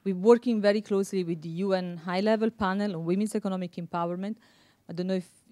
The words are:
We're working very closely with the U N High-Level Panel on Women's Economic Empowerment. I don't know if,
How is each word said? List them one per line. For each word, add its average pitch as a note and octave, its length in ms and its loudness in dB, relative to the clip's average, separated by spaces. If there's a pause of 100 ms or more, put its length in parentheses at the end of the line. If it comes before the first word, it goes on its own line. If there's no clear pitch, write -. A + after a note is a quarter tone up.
We're G3 120 -4
working A3+ 440 4
very G#3 220 4
closely G3 420 -2
with E3 200 -4
the E3+ 60 -8
U F#3+ 240 -2
N F3+ 240 -2
High-Level G#3 520 0
Panel G3+ 460 -2
on E3 100 -6
Women's G3 300 0
Economic F#3+ 380 -4
Empowerment. F3+ 640 -4 (520)
I F3 40 -12
don't F3 120 -4
know F#3+ 120 0
if, F3+ 120 -6 (220)